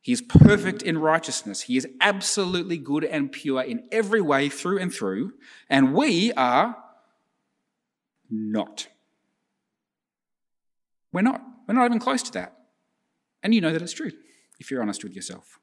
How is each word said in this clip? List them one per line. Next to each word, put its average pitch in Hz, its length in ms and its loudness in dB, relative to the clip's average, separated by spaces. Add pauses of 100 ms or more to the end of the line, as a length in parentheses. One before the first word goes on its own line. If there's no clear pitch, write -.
He's 123 180 -2
perfect - 640 6
in 165 160 -2
righteousness. 156 640 -2
He 123 160 -4
is 131 100 -2 (140)
absolutely 185 760 -2
good 143 280 -4
and 143 260 -4
pure 131 300 -4
in 120 300 -8
every 220 280 0
way 143 300 0
through 196 300 -4
and 180 120 -4
through. 104 420 -6 (360)
And 135 240 4
we 226 400 2
are 135 420 2 (1600)
not. 107 560 -6 (2250)
We're 180 100 -2
not. 254 220 0 (240)
We're 208 80 -2
not 254 100 6
even 240 140 0
close - 240 0
to - 80 -12
that." - 260 -10 (840)
And 214 100 2
you 220 80 4
know 160 100 0
that 165 120 -4
it's 175 100 -10
true 302 180 -10 (480)
if - 120 -14
you're 127 100 -4
honest 104 220 -6
with 92 100 -14
yourself. - 500 -16